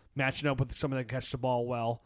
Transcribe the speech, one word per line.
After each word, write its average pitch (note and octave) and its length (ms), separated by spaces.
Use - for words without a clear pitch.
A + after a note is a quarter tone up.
matching C3+ 320
up C3+ 100
with A#2 140
someone C3+ 260
that B2+ 60
can B2 160
catch - 100
the C#3+ 80
ball B2 280
well. A#2 400